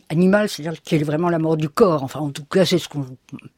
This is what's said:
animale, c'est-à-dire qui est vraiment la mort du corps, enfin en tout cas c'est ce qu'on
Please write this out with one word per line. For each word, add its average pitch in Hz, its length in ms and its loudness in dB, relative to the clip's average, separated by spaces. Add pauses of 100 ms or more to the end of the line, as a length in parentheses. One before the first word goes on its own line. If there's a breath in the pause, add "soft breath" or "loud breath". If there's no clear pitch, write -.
animale, 190 400 4
c'est-à-dire 156 320 -8
qui - 140 -4
est 151 80 2
vraiment 156 260 0
la 170 100 0
mort 160 180 0
du 156 120 -2
corps, 160 340 2
enfin 135 180 -8
en 147 100 -4
tout 143 140 -12
cas 185 200 2
c'est 170 140 2
ce - 100 -12
qu'on 143 160 -6 (520)